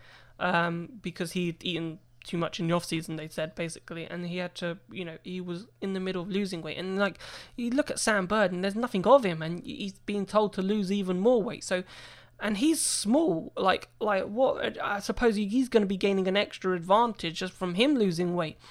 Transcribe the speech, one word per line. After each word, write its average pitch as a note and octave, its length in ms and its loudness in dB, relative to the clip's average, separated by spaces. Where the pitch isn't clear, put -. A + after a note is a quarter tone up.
um, E3+ 520 0
because E3+ 300 -6
he'd F3 320 -2
eaten E3 340 -4
too F3 140 -4
much E3+ 220 -2
in E3 80 0
the E3+ 60 4
off E3+ 100 0
season, D#3+ 320 -4
they D#3 120 -10
said, D#3+ 260 -6
basically, E3 520 -8
and F3 200 -8
he F3+ 120 -6
had F3+ 160 -6
to, F3 240 -6
you F#3 140 -8
know, D#3+ 180 -10
he F3+ 180 -8
was F3+ 260 -8
in G3 120 -4
the F#3+ 80 -2
middle F#3 220 -4
of F#3 60 -8
losing F#3+ 340 -2
weight. D#3 160 -8
And, F#3+ 200 -4
like, G3+ 200 0
you A#3+ 140 -2
look C#4 200 2
at - 100 -4
Sam G3+ 260 2
Bird, G3+ 260 2
and F3+ 100 -2
there's G3 120 0
nothing G#3+ 320 0
of B3+ 180 10
him, D#3+ 180 -2
and E3 220 -6
he's - 360 -8
being G3+ 260 -2
told G#3+ 280 2
to F#3+ 80 -2
lose G3 280 0
even F#3 300 0
more A3+ 220 4
weight. - 200 -6
So, F#3 220 -2
and G#3 160 0
he's D4 240 2
small, D#4+ 760 2
like, F#3 320 2
like, G3 240 2
what, A#3 580 0
I G3+ 160 -2
suppose A3+ 380 2
he, G#3 100 0
he's B3 220 0
gonna G#3+ 180 4
be G3 100 -2
gaining G3 300 2
an F#3+ 100 2
extra F#3 380 0
advantage F#3 640 2
just F#3 160 -6
from F3+ 200 -4
him C4 200 4
losing F3+ 400 2
weight. D#3+ 240 -4